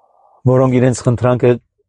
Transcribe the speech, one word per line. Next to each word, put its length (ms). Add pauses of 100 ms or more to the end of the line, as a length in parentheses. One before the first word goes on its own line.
(440)
որոնք 340
իրենց 220
խնդրանքը 500 (380)